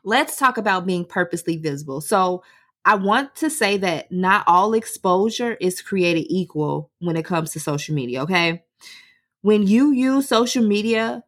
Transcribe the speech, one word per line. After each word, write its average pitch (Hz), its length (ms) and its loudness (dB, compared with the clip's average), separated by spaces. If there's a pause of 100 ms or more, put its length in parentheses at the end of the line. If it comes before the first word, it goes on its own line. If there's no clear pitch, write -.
let's 262 320 0
talk 247 220 0
about 190 280 -2
being 180 180 -2
purposely 175 520 -4
visible. 147 440 -6
So 180 440 0 (400)
I 214 100 6
want 214 420 0
to 311 140 -2
say 202 280 0
that 175 340 -4
not 185 340 2
all 190 280 4
exposure 220 880 0
is 180 220 -2
created 175 460 0
equal 151 720 -4
when 170 160 -2
it 160 80 -2
comes 165 280 -4
to 156 80 -10
social 147 340 -4
media, 131 280 -4
okay? 170 400 0 (800)
When 214 240 4
you 247 240 6
use 269 380 2
social 240 340 2
media 226 640 0